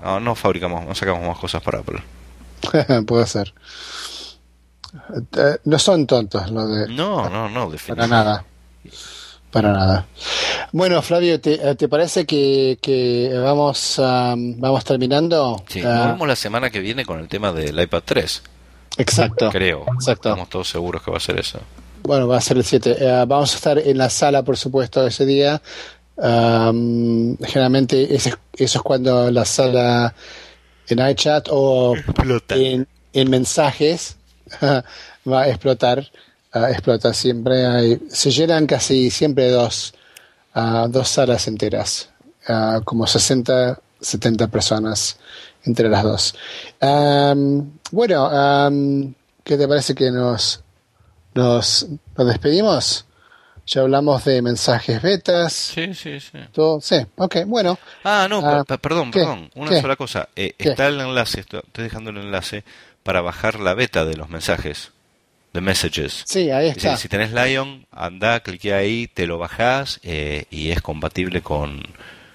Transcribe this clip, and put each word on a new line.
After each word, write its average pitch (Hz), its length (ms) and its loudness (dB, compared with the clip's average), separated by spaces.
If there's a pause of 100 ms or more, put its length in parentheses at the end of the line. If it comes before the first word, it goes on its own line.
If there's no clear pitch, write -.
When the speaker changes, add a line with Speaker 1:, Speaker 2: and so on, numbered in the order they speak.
Speaker 1:
"Ah, 95 180 -2
no 117 140 -2
fabricamos, 87 500 -2
no 82 100 -8
sacamos 87 320 -2
más 87 120 -4
cosas 90 240 -6
para - 160 -2
Apple". - 200 -10 (640)
Speaker 2:
<laughs> 131 460 0
Puede 117 200 4
ser. 101 260 -6 (1800)
Eh, 143 300 4
no 147 140 4
son 165 280 4
tontos 107 440 0
los 110 180 -4
de 107 200 -2
Speaker 1:
No, 143 400 -2
no, 107 200 -4
no, 120 120 -4
Speaker 2:
para 90 100 -4
Speaker 1:
definitivamente. 117 440 -4
Speaker 2:
nada. 107 300 2 (1080)
Para 104 220 2
nada. 95 320 2 (680)
Bueno, 175 300 2
Flavio, 170 400 2
¿te, 147 300 2
eh, 139 40 0
te 135 140 0
parece 156 360 0
que, 135 560 2
que 123 520 0
vamos, 139 680 0
ah, 127 380 2
vamos 123 480 -2
terminando? 139 840 2
Speaker 1:
Sí, 95 160 -8
Speaker 2:
Ah. 120 120 2
Speaker 1:
nos 117 180 2
vemos 151 140 -2
la 131 100 2
semana 117 320 -4
que 107 100 -4
viene 113 240 -4
con 82 160 -6
el 80 80 -12
tema 101 240 -2
del 78 300 -4
iPad 85 240 -2
tres. - 380 -4 (540)
Speaker 2:
Exacto. 117 520 2
Speaker 1:
Creo. 90 360 0 (100)
Speaker 2:
Exacto. 120 340 -2
Speaker 1:
Estamos 90 200 -4
todos 92 200 -6
seguros 87 320 -6
que 85 100 -8
va 85 60 -4
a - 40 -6
ser 87 180 -2
eso. - 200 -8 (440)
Speaker 2:
Bueno, 139 240 2
va 123 100 2
a - 40 2
ser 127 160 2
el 123 60 2
siete. 120 340 2
Eh, 127 300 4
vamos 139 260 2
a - 40 -2
estar 147 220 0
en 139 180 2
la 127 120 2
sala, 139 340 2
por 131 120 0
supuesto, 131 500 0
ese 123 200 0
día. 143 360 2 (760)
Am, 117 1080 2
generalmente 135 720 2
ese, - 140 0 (240)
eso 131 260 0
es - 40 -6
cuando 127 480 2
la 120 140 2
sala 120 680 2 (760)
en 117 120 2 (100)
iChat 147 420 0
o 131 440 4
Speaker 1:
Explota. - 600 -2
Speaker 2:
en, 131 320 2 (260)
en 135 160 4
mensajes 147 840 0 (340)
<laughs> - 120 -8
va 131 800 0
a 139 80 4
explotar. 127 600 0 (440)
Ah, 117 160 2
explota 117 440 0
siempre. 127 520 0
Hay, 120 340 4 (100)
se - 220 0
llenan 160 360 2
casi 131 420 2
siempre 135 400 2
dos, 120 440 0 (600)
ah, 117 360 0
dos 123 180 0
salas 123 400 2
enteras. 104 640 -4 (380)
Ah, 110 360 0
como 113 240 0
sesenta, 127 720 2 (220)
setenta 113 460 0
personas 110 720 -2 (460)
entre 117 260 2
las 104 140 4
dos. 107 320 0 (460)
Am, 143 920 2 (200)
bueno, 180 340 2
am, 143 880 2 (300)
¿qué 147 140 0
te 143 100 2
parece 139 280 0
que 131 160 2
nos, 123 500 -2 (720)
nos, 120 540 2 (300)
nos 127 100 2
despedimos? 151 800 0 (600)
Ya 135 140 0
hablamos 135 440 2
de 131 160 4
mensajes 120 600 0
betas. 175 520 0
Speaker 1:
Sí, 170 400 -8
sí, 147 260 -12
sí. - 180 -20 (140)
Speaker 2:
Todo, 156 300 0
sí, 185 160 2 (180)
ok, 185 300 -2
bueno. 202 320 0 (260)
Speaker 1:
Ah, 196 260 2
no, 208 100 0
Speaker 2:
Ah, 147 180 2
Speaker 1:
per-, 139 80 0
per-, 135 140 -4
perdón, 147 320 -2
Speaker 2:
¿qué? 196 80 2
Speaker 1:
perdón. 123 360 -2
Una 147 140 -10
Speaker 2:
¿Qué? 170 120 4
Speaker 1:
sola 135 140 0
cosa. 113 400 -6
Eh, 95 220 -6
Speaker 2:
¿Qué? 165 120 0
Speaker 1:
está 135 180 0
el 143 120 -2
enlace, 127 420 -2
esto-, - 240 -12
estoy 117 200 -12
dejando 110 240 -12
el 104 80 -12
enlace 101 480 -8 (380)
para 90 180 0
bajar 107 400 -4
la 92 120 0
beta 104 300 0
de 80 140 -4
los 78 120 -14
mensajes, 80 640 -6 (600)
de 87 80 -6
messages. 95 640 -4
Speaker 2:
Sí, 180 240 -2
ahí 143 200 0
Speaker 1:
Es 135 60 -6
decir, - 140 -2
Speaker 2:
está. 123 120 -4
Speaker 1:
si - 60 -10
tenés 107 240 -4
Lion, 135 600 -4
andá, 95 500 -2
cliquea 98 360 -4
ahí, 113 300 -2
te - 200 -6
lo 85 100 -6
bajás, 123 640 -2
eh, 76 460 -6
y 78 220 -6
es 85 100 -2
compatible 82 600 -6
con, 73 400 -6 (540)